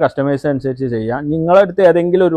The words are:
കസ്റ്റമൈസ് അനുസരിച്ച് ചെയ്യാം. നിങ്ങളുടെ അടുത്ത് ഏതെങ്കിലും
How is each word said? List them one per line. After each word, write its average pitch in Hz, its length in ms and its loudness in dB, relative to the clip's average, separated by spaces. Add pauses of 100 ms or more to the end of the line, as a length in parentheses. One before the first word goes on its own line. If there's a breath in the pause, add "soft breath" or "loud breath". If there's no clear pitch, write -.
കസ്റ്റമൈസ് 139 480 -2
അനുസരിച്ച് 131 420 -4
ചെയ്യാം. 113 240 -4 (140)
നിങ്ങളുടെ 175 320 4
അടുത്ത് 185 240 -2
ഏതെങ്കിലും 175 480 2